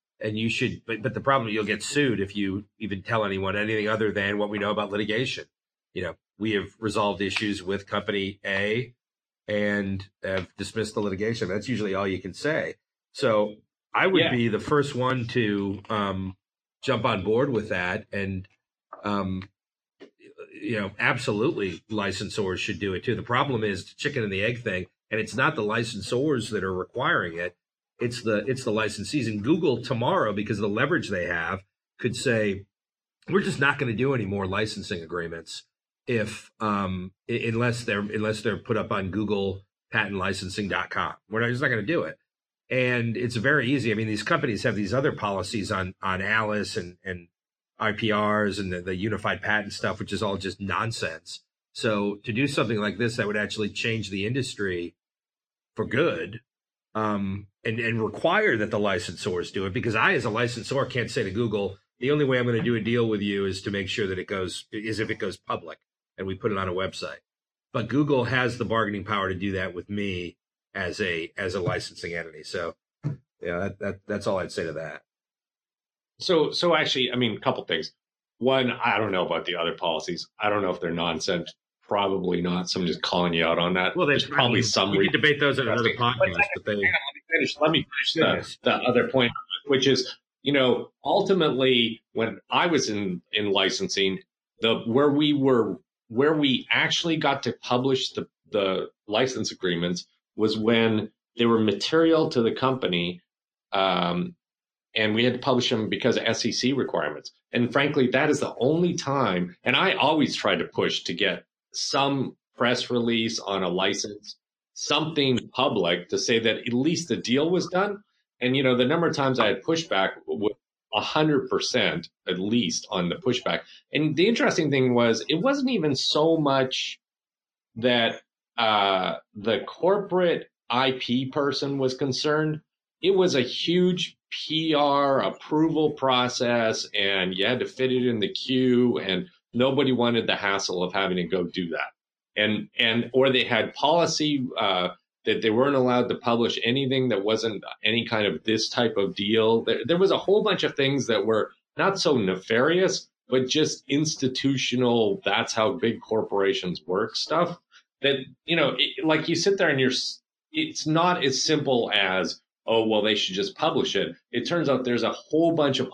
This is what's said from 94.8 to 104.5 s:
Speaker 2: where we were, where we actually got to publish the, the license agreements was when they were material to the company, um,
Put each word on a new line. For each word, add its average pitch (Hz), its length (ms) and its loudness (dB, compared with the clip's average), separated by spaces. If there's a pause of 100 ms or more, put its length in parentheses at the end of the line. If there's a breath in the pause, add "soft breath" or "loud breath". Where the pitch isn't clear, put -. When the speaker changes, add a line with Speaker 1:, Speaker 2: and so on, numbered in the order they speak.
Speaker 2:
where 139 240 4
we 147 220 4
were, 127 460 4 (300)
where 139 260 4
we 139 360 2
actually 156 460 2
got 147 260 0
to 127 100 -2
publish 131 600 0
the, - 160 -6 (220)
the 95 380 0 (200)
license 104 440 0
agreements 87 540 -2 (300)
was 107 200 2
when 110 540 2 (260)
they 117 80 2
were 117 140 6
material 156 720 4
to 123 100 2
the 113 120 4
company, 90 680 0 (520)
um, 90 640 2 (600)